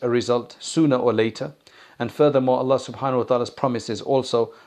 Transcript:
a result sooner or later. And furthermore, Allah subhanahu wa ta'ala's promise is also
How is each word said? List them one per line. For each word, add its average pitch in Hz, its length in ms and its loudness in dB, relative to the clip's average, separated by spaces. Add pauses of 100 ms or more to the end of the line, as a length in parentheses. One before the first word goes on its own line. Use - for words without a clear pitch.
a 123 80 -2
result 120 480 0
sooner 151 380 2
or 120 160 2
later. 110 400 -2 (440)
And 117 140 -6
furthermore, 131 480 2
Allah 131 200 2
subhanahu 131 400 -4
wa 117 40 2
ta'ala's 120 280 0
promise 120 380 -4
is 107 140 -6
also 120 500 0 (140)